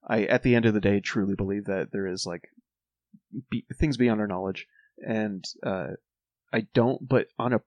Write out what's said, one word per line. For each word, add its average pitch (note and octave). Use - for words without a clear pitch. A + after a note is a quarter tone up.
I, A2+
at A#2+
the B2
end A2+
of A2
the G#2
day, G2+
truly G2
believe G2+
that F#2+
there G2
is, F#2
like, F2
be-, -
things D3
beyond A#2
our G#2
knowledge, F#2+
and, G#2+
uh, F#2
I A2+
don't, B2+
but B2+
on A#2+
a -